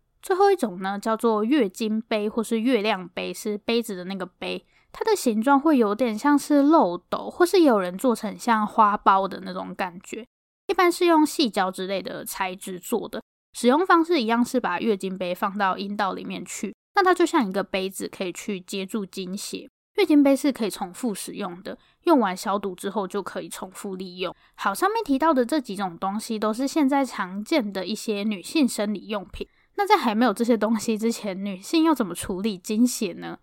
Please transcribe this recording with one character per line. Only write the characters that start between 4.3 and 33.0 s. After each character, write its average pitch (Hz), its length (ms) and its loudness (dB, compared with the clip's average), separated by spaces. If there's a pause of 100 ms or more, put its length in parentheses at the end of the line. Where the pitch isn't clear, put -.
它 - 140 -6
的 440 100 4
形 220 260 0
状 277 160 6
会 294 200 4
有 208 180 4
点 220 220 -2
像 285 200 4
是 285 240 4
漏 277 360 6
斗， - 320 -8
或 349 160 2
是 359 160 4
有 247 180 6
人 180 180 -4
做 247 160 2
成 190 240 -8
像 214 300 2
花 214 300 4
苞 196 300 4
的 185 160 -8
那 185 100 -10
种 185 200 -10
感 180 300 -8
觉。 233 240 -12 (400)
一 392 60 2
般 359 180 4
是 349 140 0
用 320 200 6
细 277 240 0
胶 190 220 -2
之 185 160 -8
类 196 140 -4
的 - 240 -10
材 185 280 -6
质 190 240 -12
做 - 300 -4
的， - 140 -10 (320)
使 - 140 0
用 302 180 4
方 339 180 8
式 330 180 2
一 220 40 -2
样 233 180 2
是 247 160 0
把 180 220 -2
月 208 160 2
经 190 200 -6
杯 180 160 -4
放 202 240 -4
到 190 200 0
阴 196 180 -8
道 202 160 -2
里 - 140 -8
面 190 180 -10
去， - 320 -10 (200)
那 403 60 2
它 359 120 6
就 339 120 2
像 285 220 2
一 185 60 -6
个 190 100 -2
杯 190 260 -4
子， 190 200 -8
可 - 160 -10
以 175 80 -8
去 196 260 -8
接 190 260 -10
住 202 200 -6
经 185 320 -10
血。 - 320 -10 (260)
月 370 100 2
经 302 160 6
杯 277 140 6
是 269 160 0
可 233 120 -4
以 196 60 0
重 180 240 -8
复 240 180 -6
使 - 200 -10
用 185 320 -10
的， 196 120 -12 (280)
用 320 160 4
完 185 180 0
消 202 220 -2
毒 190 160 -8
之 - 120 -10
后 190 200 -4
就 196 160 -6
可 - 180 -10
以 165 80 -12
重 190 220 -14
复 190 240 -12
利 185 220 -12
用。 170 180 -6 (200)
好， - 160 -4
上 349 200 0
面 453 120 -2
提 269 140 0
到 320 160 4
的 254 100 4
这 302 160 0
几 208 160 -6
种 180 220 -6
东 196 220 -6
西 220 180 -6
都 214 160 0
是 262 140 -4
现 285 200 2
在 277 160 2
常 202 400 -6
见 220 300 0
的 190 100 -6
一 202 120 -6
些 202 280 -4
女 208 160 -4
性 269 280 2
生 208 260 -2
理 196 140 -10
用 202 180 -6
品。 - 220 -12 (280)
那 392 120 0
在 403 100 6
还 240 160 2
没 226 100 2
有 240 80 4
这 240 140 0
些 233 100 4
东 220 220 2
西 220 180 -2
之 226 160 0
前， 196 320 -8
女 196 160 -8
性 320 240 0
要 320 120 4
怎 220 100 0
么 170 80 -6
处 190 280 -6
理 202 180 -2
经 220 260 2
血 214 280 -2